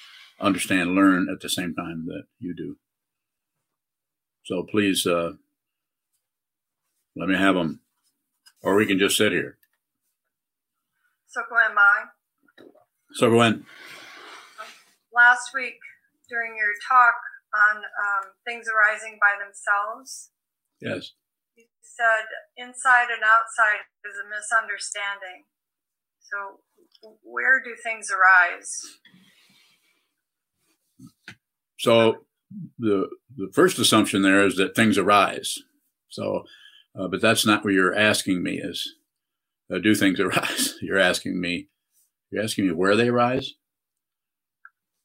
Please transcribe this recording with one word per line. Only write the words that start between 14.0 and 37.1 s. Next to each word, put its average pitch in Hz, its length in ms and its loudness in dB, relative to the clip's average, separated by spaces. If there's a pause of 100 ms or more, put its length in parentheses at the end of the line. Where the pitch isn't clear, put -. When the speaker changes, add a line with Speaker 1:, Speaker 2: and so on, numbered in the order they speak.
Speaker 2:
Last 240 420 4
week 247 240 -10 (500)
during 226 280 -8
your 214 160 -2 (160)
talk 247 260 6 (400)
on, 208 220 2
um, 202 560 -6 (120)
things 233 240 -10
arising 214 520 0
by 202 180 2
themselves, 214 960 -8 (480)
Speaker 1:
Yes. - 320 -10 (420)
Speaker 2:
you 233 120 -20 (160)
said 226 440 -2 (300)
inside 247 560 0
and 220 100 -6
outside 220 640 0 (180)
is 202 140 -14
a 202 100 -12
misunderstanding. 202 1160 -8 (760)
So - 460 -14 (360)
w-, 214 220 -20
where 240 400 -2
do 233 140 -14
things 220 340 -10
arise? 185 880 2 (2750)
Speaker 1:
So 113 480 4 (520)
the, 101 300 0 (280)
the 95 180 -8
first 180 240 4
assumption 107 440 2
there 98 240 4
is 90 100 -2
that 95 180 -2
things 107 240 4
arise. 95 580 2 (520)
So, 101 360 -6 (540)
uh, 92 100 -8
but 90 120 -6